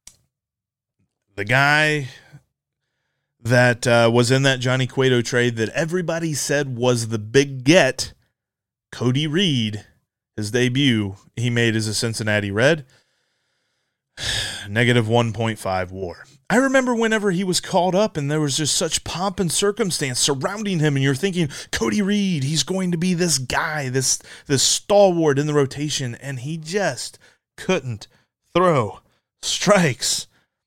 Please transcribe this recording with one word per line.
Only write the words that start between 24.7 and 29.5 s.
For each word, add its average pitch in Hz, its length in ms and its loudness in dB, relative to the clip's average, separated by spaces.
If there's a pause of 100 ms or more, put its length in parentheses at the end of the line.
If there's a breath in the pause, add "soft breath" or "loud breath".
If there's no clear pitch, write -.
in 151 80 0
the 151 80 0
rotation," 139 600 -2
and 135 260 -12
he 151 160 -8
just 160 600 -6 (400 soft breath)
couldn't 131 500 -4 (460)
throw 156 460 2 (420)
strikes. - 840 0 (380)